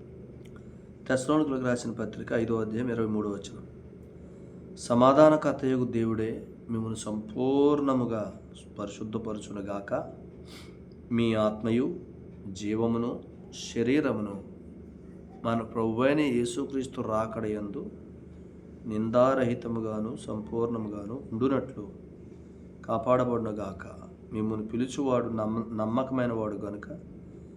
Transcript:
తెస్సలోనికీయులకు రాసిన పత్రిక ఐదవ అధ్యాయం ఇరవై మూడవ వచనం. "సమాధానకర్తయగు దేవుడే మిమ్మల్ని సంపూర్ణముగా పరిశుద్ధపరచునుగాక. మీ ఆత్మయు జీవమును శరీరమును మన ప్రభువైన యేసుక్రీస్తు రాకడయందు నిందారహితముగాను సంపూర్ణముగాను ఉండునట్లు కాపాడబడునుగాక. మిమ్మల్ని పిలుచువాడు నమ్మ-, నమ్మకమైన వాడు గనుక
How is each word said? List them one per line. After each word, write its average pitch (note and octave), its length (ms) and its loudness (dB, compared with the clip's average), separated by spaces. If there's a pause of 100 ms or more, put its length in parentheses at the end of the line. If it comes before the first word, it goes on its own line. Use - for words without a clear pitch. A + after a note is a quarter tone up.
(1080)
తెస్సలోనికీయులకు C3+ 580 4
రాసిన A#2+ 260 0
పత్రిక A#2 420 -4
ఐదవ A2+ 220 4
అధ్యాయం A2+ 360 0
ఇరవై A2+ 160 2
మూడవ G#2+ 220 0
వచనం. - 360 -8 (1120)
"సమాధానకర్తయగు C#3 1080 8
దేవుడే A2+ 600 0 (220)
మిమ్మల్ని A2 300 -2
సంపూర్ణముగా B2+ 1400 2 (400)
పరిశుద్ధపరచునుగాక. G#2 1300 -4 (960)
మీ A#2 220 4
ఆత్మయు A2+ 680 2 (480)
జీవమును A2+ 720 0 (540)
శరీరమును A2+ 680 2 (1040)
మన A#2 160 2
ప్రభువైన A2+ 580 4
యేసుక్రీస్తు B2+ 840 0
రాకడయందు A2 880 -2 (920)
నిందారహితముగాను A2+ 1300 4
సంపూర్ణముగాను A2 1160 -4
ఉండునట్లు A2+ 580 0 (960)
కాపాడబడునుగాక. A2 1200 0 (260)
మిమ్మల్ని A2 340 0
పిలుచువాడు B2 600 0
నమ్మ-, A2 480 -2
నమ్మకమైన B2 560 2
వాడు G#2+ 220 -2
గనుక G2+ 340 -8 (680)